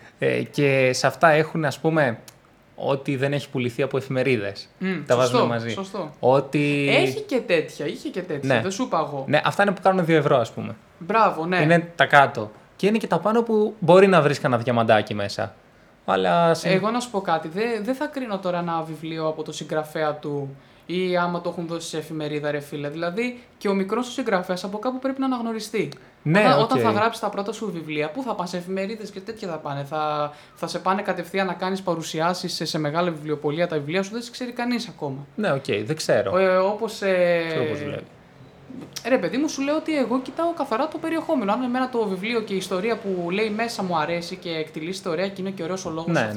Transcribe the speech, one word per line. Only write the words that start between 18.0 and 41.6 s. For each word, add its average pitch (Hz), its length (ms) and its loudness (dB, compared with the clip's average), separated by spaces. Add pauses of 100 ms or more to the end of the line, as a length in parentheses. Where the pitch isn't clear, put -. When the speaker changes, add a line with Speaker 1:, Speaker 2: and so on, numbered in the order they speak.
Speaker 2:
κρίνω 247 340 -6
τώρα 180 200 -2
ένα 170 280 -2
βιβλίο 160 400 -6
από 156 160 -4
το 156 80 -10
συγγραφέα 156 600 -4
του 143 420 -8 (320)
Ή 180 300 -2
άμα 175 240 0
το 180 80 -6
έχουν 175 180 -6
δώσει 165 220 -8
σε 165 80 -6
εφημερίδα, 151 540 -4
ρε 147 80 -4
φίλε. 143 300 -8
Δηλαδή, 175 500 -4 (180)
και - 100 -4
ο 196 60 2
μικρός 196 320 -2
σου 247 60 -10
συγγραφέας 185 520 -2
από 202 160 -6
κάπου 254 200 -4
πρέπει 269 200 -4
να 269 60 -2
αναγνωριστεί. 226 640 -4 (340)
Speaker 1:
Ναι, 165 160 4
Speaker 2:
Όταν, 208 140 8
Speaker 1:
οκ. 143 100 6
Speaker 2:
όταν 254 160 2
θα 214 120 4
γράψεις 214 300 0
τα 208 80 -2
πρώτα 202 220 -4
σου 208 220 -6
βιβλία, 151 360 -4
πού 262 140 -6
θα 233 100 -4
πας, 175 160 -6
σε 185 80 -6
εφημερίδες 190 520 -6
και 196 100 -14
τέτοια 208 280 -10
θα 165 100 -6
πάνε. 143 260 -6
Θα, 151 480 -2 (240)
θα 170 120 -6
σε 170 120 -6
πάνε 190 220 2
κατευθείαν 190 460 -2
να 175 60 -4
κάνεις 185 280 -4
παρουσιάσεις 170 720 -2
σε, 165 120 -6
σε 160 140 -2
μεγάλα 160 320 0
βιβλιοπωλεία, 151 560 -2
τα 165 80 -4
βιβλία 156 280 -2
σου 196 80 -10
δεν 233 100 -6
σε 233 100 -12
ξέρει 247 200 -8
κανείς 240 360 -2
ακόμα. 143 380 -8 (100)
Speaker 1:
Ναι, 202 160 0
οκ, 135 140 -2 (200)
δεν 147 100 -2
ξέρω. 113 420 2
Speaker 2:
Ε, 185 200 4
όπως, 208 440 0
ε, 180 460 4
Speaker 1:
Ξέρω 160 160 -2
πώς 147 160 -2
δουλεύει. 143 240 -8 (1040)
Speaker 2:
ρε 247 100 4
παιδί 185 200 -2
μου, 294 120 0
σου - 120 -6
λέω 285 140 0
ότι 311 220 -2
εγώ 254 240 0
κοιτάω 339 320 -4
καθαρά 277 340 -2
το 311 100 -8
περιεχόμενο. 311 560 -2
Αν 254 100 0